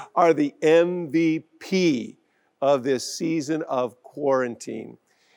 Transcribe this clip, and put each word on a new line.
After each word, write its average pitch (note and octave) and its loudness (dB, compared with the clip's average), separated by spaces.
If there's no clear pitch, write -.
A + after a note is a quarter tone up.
are E3+ 4
the D3 -2
M E3+ 2
V D#3+ 0
P D#3+ -2
of C#3 2
this C3 -4
season D#3+ -4
of B2+ -6
quarantine. A#2 -4